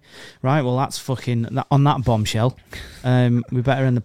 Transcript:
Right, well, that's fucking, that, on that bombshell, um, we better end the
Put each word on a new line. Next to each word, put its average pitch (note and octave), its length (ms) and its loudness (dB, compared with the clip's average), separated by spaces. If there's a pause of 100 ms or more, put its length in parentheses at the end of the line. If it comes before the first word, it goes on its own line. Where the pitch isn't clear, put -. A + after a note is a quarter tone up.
(420)
Right, C#3 220 2
well, B2 120 0
that's C3+ 220 -4
fucking, A#2+ 540 -4
that, B2+ 180 -4
on C#3 140 4
that C#3+ 200 2
bombshell, A2 540 0 (460)
um, B2 480 2
we B2 100 -2
better C3 240 0
end B2 100 2
the A#2+ 80 0